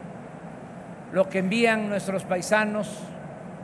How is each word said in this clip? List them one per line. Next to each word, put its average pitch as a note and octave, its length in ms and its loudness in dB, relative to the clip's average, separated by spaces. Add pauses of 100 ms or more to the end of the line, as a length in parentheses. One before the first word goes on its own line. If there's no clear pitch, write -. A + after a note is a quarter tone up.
(1120)
lo F#3 160 6
que F#3+ 100 2
envían A3 500 4
nuestros F#3+ 360 0
paisanos G#3 760 2 (640)